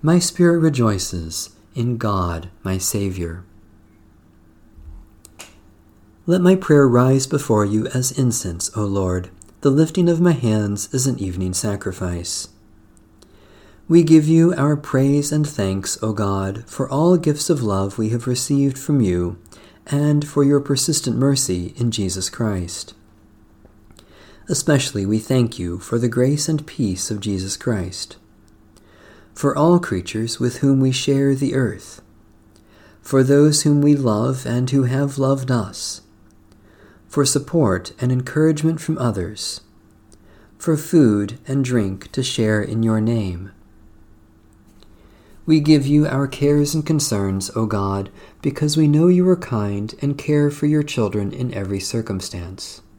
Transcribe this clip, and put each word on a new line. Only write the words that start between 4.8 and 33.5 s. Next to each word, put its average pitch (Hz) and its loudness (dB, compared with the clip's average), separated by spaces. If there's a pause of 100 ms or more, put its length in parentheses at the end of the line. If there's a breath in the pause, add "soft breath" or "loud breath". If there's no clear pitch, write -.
Let 170 2
my 180 6
prayer 147 4
rise 127 4
before 117 0
you 107 -2
as 127 -2
incense, 110 -2
O 110 -2
Lord, 92 -2 (320)
the 143 4
lifting 160 2
of 165 2
my 175 4
hands 107 -2
is 131 -2
an 127 -2
evening 92 -4
sacrifice. 90 -6 (1400 soft breath)
We 170 8
give 151 6
you 165 6
our 147 2
praise 143 0
and 151 0
thanks, 98 -4
O 110 -2
God, 98 -4
for - -6
all 165 4
gifts 151 -2
of 143 2
love 98 -2
we 110 -2
have 120 -4
received 135 0
from 147 0
you, 90 0 (480 loud breath)
and 147 2
for 147 0
your 143 4
persistent 139 -2
mercy 120 0
in 117 0
Jesus 95 -4
Christ. 95 -6 (1600 soft breath)
Especially 135 0
we 107 0
thank 120 0
you 90 -6
for - -6
the 117 0
grace 135 0
and 151 -4
peace 98 -4
of 104 -6
Jesus 95 -4
Christ. 92 -6 (1160 soft breath)
For - -2
all 170 4
creatures 107 -6
with 123 -2
whom 139 4
we 131 2
share 139 0
the 135 -2
earth. 113 -4 (1000 soft breath)
For 135 2
those 147 4